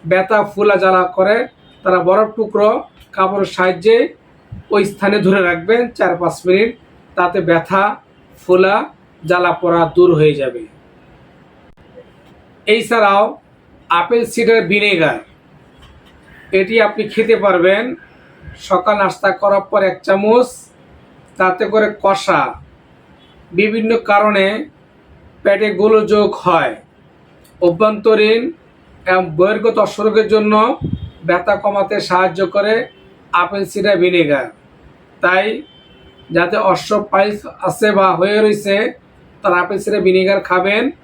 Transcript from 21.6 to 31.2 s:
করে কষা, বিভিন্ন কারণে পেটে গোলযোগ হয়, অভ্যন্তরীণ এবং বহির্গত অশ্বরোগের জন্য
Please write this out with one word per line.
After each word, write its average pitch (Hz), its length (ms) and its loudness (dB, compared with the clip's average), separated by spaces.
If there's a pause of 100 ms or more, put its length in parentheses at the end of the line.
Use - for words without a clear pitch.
করে 214 180 2 (140)
কষা, 190 400 0 (1080)
বিভিন্ন 214 400 -2 (140)
কারণে 202 400 2 (960)
পেটে 202 320 0
গোলযোগ 208 560 2 (140)
হয়, 160 300 0 (880)
অভ্যন্তরীণ 214 840 2 (600)
এবং 185 180 2 (120)
বহির্গত 208 400 0 (100)
অশ্বরোগের 208 420 0
জন্য 214 260 2 (720)